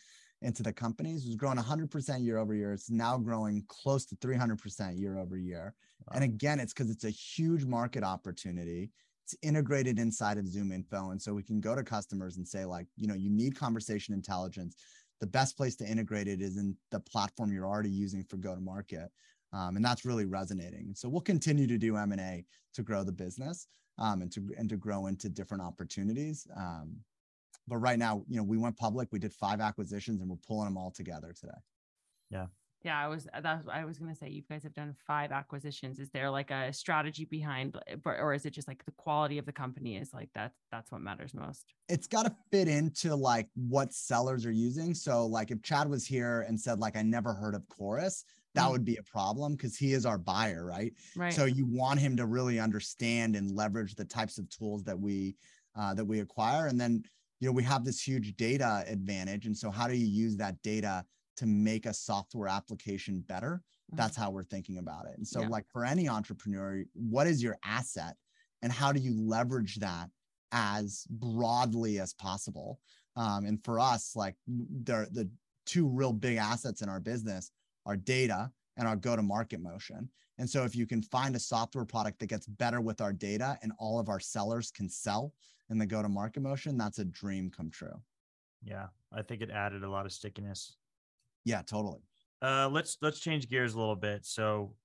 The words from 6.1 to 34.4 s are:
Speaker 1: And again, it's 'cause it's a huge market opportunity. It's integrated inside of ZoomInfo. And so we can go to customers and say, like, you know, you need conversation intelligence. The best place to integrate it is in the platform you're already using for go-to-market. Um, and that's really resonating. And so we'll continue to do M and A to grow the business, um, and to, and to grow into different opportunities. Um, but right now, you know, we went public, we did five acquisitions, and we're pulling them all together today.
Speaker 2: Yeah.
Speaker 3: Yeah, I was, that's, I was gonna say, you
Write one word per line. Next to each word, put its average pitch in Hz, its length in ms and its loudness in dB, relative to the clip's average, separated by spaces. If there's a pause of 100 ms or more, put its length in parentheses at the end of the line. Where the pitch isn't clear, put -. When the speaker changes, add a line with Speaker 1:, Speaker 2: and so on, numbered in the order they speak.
Speaker 1:
And 131 100 4
again, 139 340 2
it's 120 140 -4
'cause 123 160 0
it's 110 160 -2
a 110 40 0
huge 160 540 2
market 123 400 0
opportunity. 90 880 -4 (320)
It's - 180 -12
integrated 135 580 2
inside 110 380 2
of 101 60 -2
ZoomInfo. 95 720 -4
And 98 80 -6
so 104 120 -4
we 101 100 -2
can 107 180 0
go 107 140 0
to 135 80 0
customers 98 520 -4
and 90 100 -6
say, 95 200 -6
like, 87 220 -6 (100)
you 107 100 -2
know, 104 60 2
you 95 160 0
need 117 260 2
conversation 110 580 -2
intelligence. 92 600 -4 (460)
The 107 60 -2
best 131 280 2
place 127 220 0
to 107 120 -6
integrate 107 380 0
it 98 140 0
is 98 160 -2
in 98 180 -2 (160)
the 107 80 -2
platform 101 540 -2
you're 95 120 -2
already 104 240 0
using 98 360 -2
for 101 100 -12
go-to-market. 92 760 -6 (440)
Um, 92 240 -2
and 107 80 4
that's 120 180 2
really 117 220 2
resonating. 92 640 -4
And 98 100 -10
so 123 100 -8
we'll 156 140 0
continue 147 460 4
to 117 100 4
do 110 180 4
M 104 160 2
and 98 80 0
A 92 240 -4 (300)
to 117 100 -4
grow 98 220 0
the 98 80 -2
business, 95 540 -8 (300)
um, 104 260 0
and 90 100 -6
to, 98 240 -4
and 117 100 -2
to 110 80 -2
grow 98 320 -2
into 98 220 -4
different 95 340 -6
opportunities. 107 840 -4 (120)
Um, 82 400 -6 (680)
but 117 120 -2
right 120 200 4
now, 110 300 2
you 127 80 -2
know, 113 80 2
we 104 140 4
went 113 180 2
public, 107 380 0
we 107 60 0
did 101 140 -2
five 104 280 0
acquisitions, 104 580 -2
and 92 100 -4
we're 90 60 -4 (100)
pulling 107 200 0
them 98 120 -2
all 92 140 -6
together 82 400 -10
today. - 220 -16 (760)
Speaker 2:
Yeah. 92 180 -4 (340)
Speaker 3:
Yeah, 156 180 0
I 147 80 0
was, 151 180 -4 (160)
that's, 160 280 0
I 160 160 -4
was 156 120 -8
gonna 160 160 -8
say, - 160 -12
you 147 200 -10